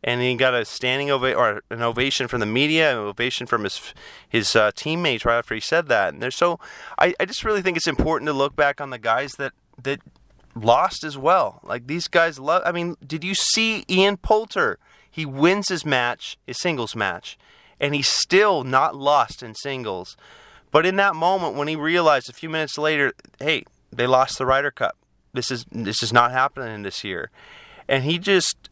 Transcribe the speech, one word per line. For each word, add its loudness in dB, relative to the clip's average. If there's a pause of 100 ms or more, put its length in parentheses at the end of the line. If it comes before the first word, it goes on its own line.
And -2
he 2
got 2
a 0
standing -4
ova-, 0
or 0
an -6
ovation 0
from -2
the 0
media, 2
an -2
ovation -4
from 0
his, -8 (360)
his, 0
uh, 4
teammates -4
right 2
after -6
he -6
said 0
that. 2
And -10
there's -6
so, 0 (400)
I, 4
I 2
just -8
really 0
think 0
it's -2
important -2
to 0
look 0
back 0
on -8
the -10
guys -2
that, -6 (300)
that -4 (540)
lost 2
as -8
well. 0
Like, -8
these -6
guys 2
lo-, 0
I 0
mean, -6 (100)
did -8
you -4
see 0
Ian 4
Poulter? 0 (300)
He -8
wins 2
his -4
match, -2 (100)
his -10
singles -4
match, -4 (400)
and -2
he's 0
still 2
not 2
lost 2
in -14
singles. -8 (540)
But 4
in 2
that 2
moment 0
when -2
he -4
realized 2
a -16
few -12
minutes -4
later, 2 (260)
hey, -2 (280)
they -2
lost 2
the -2
Ryder 0
Cup. -4 (360)
This -6
is, -6
this -4
is -2
not 6
happening -2
this -10
year. -8 (580)
And 2
he -2
just 0